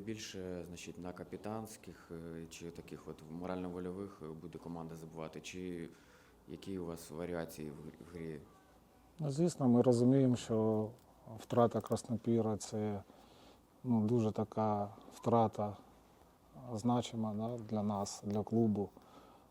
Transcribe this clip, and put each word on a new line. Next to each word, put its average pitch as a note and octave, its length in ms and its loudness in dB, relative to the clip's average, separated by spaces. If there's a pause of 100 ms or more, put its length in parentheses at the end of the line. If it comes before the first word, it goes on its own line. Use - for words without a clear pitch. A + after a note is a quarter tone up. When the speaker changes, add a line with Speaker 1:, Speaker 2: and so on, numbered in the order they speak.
Speaker 1:
більше, F#2 640 -8
значить, F2 320 -12
на F2+ 140 -8
капітанських, G2 960 -10
е, E2 380 -10
чи E2+ 220 -10
таких D#2 360 -14
от D#2 80 -10 (160)
морально-вольових F2+ 880 -6 (200)
буде D#2+ 160 -12
команда E2 380 -10
забивати, D#2+ 460 -10
чи F2+ 480 -8 (580)
які F#2 320 -8
у F2 60 -4
вас E2 260 -8
варіації E2 580 -6
в C#2+ 40 -8
гр-, D#2 360 -14
в F2 40 -14
грі? D#2+ 260 -8 (800)
Speaker 2:
Ну, D3 120 -2
звісно, D3 360 2
ми A#2+ 140 8
розуміємо, B2+ 540 8
що A2 540 2 (500)
втрата A#2 420 4
Краснопіра — A2 760 2
це, G#2+ 460 -4 (800)
ну, A#2 180 4
дуже A2 300 4
така G#2+ 580 0 (240)
втрата G#2+ 640 4 (1000)
значима, A2+ 580 0
да, A#2 240 -4
для G#2+ 260 -2
нас, G#2 420 -2
для G#2 180 0
клубу. G#2+ 460 4 (600)